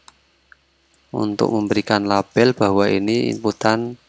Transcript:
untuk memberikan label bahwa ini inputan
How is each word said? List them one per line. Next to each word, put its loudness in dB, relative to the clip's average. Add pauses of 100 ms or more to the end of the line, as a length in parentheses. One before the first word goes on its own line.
(1080)
untuk -2
memberikan 0
label 2
bahwa 2
ini 0
inputan -2 (120)